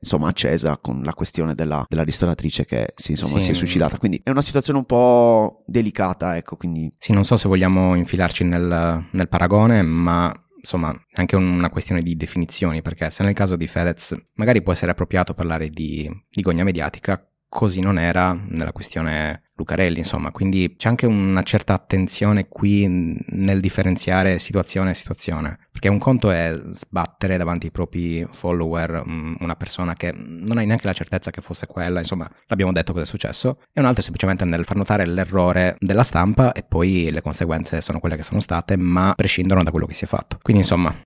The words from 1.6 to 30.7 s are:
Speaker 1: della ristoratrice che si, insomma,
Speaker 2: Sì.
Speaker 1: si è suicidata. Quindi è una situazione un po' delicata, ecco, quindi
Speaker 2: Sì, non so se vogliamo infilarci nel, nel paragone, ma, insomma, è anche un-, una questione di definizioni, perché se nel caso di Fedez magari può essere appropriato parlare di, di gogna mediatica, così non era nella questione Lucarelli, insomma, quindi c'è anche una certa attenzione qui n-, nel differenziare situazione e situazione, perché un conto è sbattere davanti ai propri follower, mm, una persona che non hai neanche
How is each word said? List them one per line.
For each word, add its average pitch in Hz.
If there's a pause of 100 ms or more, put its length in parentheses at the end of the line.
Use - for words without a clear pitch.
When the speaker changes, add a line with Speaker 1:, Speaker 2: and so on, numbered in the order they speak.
Speaker 1:
della 80
ristoratrice 80
che -
si, -
insomma, 71
Speaker 2:
Sì. 92
Speaker 1:
si 90
è 92
suicidata. 82
Quindi 95
è -
una 139
situazione 139
un 127
po' 120
delicata, 92
ecco, 85
quindi 80
Speaker 2:
Sì, -
non 101
so 120
se 107
vogliamo 92
infilarci 87
nel, 85
nel 92
paragone, 101
ma, 85 (240)
insomma, 82 (180)
è -
anche 90
un-, 92
una 87
questione 90
di 85
definizioni, 82
perché 80
se -
nel 101
caso 92
di 82
Fedez 85 (200)
magari 110
può 95
essere 90
appropriato 90
parlare 82
di, 76 (220)
di -
gogna 87
mediatica, 90 (280)
così 92
non 95
era 90 (180)
nella 80
questione 78 (140)
Lucarelli, 85
insomma, 76
quindi 95
c'è 113
anche 123
una 95
certa -
attenzione 98
qui 101
n-, 90 (140)
nel 98
differenziare 92
situazione 95
e -
situazione, 78 (140)
perché -
un 101
conto 117
è 82 (140)
sbattere 92
davanti 87
ai 78
propri 85
follower, 82
mm, 80
una 82
persona 85
che 87
non 87
hai 110
neanche 110